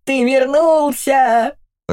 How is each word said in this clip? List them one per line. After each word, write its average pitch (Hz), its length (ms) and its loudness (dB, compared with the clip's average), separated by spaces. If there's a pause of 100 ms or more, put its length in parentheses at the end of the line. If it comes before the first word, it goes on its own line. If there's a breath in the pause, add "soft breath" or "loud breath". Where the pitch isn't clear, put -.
ты 269 200 -2
вернулся!» 269 1300 0 (360)